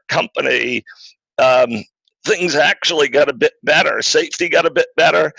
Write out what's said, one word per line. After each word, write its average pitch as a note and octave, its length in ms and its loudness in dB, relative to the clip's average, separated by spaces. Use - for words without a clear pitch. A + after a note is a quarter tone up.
company, B2+ 760 -4
um, B2+ 460 2
things F3 300 -2
actually D#3 520 0
got C3+ 220 2
a - 20 0
bit C3 300 -2
better. C#3 400 0
Safety E3 480 -2
got E3 160 2
a - 40 -2
bit - 260 -4
better, D#3+ 420 2